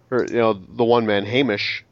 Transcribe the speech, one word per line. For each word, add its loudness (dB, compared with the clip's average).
her, 0
you -2
know, 2
the -4
one 4
man 0
Hamish, -2